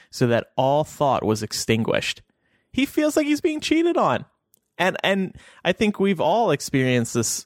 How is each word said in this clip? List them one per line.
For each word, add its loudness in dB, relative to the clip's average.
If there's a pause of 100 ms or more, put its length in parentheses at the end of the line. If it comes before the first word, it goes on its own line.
(100)
so 0
that 2
all 2
thought 0
was 0
extinguished." -2 (520)
He 0
feels 0
like 2
he's 0
being -2
cheated 0
on. 0 (520)
And, 0
and 0 (280)
I 2
think 0
we've 2
all 2
experienced 0
this -2